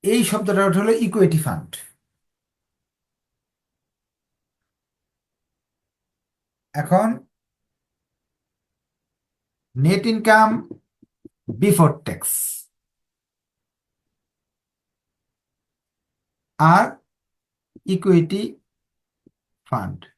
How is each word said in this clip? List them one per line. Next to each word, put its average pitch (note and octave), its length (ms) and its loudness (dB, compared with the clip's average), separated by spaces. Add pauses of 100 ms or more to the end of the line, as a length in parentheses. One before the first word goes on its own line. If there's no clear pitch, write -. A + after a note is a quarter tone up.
(120)
এই A#3+ 80 2 (100)
শব্দটার G3 360 0
অর্থ F3 160 0
হলো A3 100 0 (140)
ইকুইটি F3+ 320 2
ফান্ড। - 320 -6 (4000)
এখন F3+ 340 0 (2750)
নেট E3 300 2
ইনকাম A3 420 2 (1120)
before E3+ 320 4 (120)
tax E2 160 -10 (4000)
আর F3 260 4 (1120)
ইকুইটি F#3 480 0 (1300)
ফান্ড। F#2+ 320 -8 (180)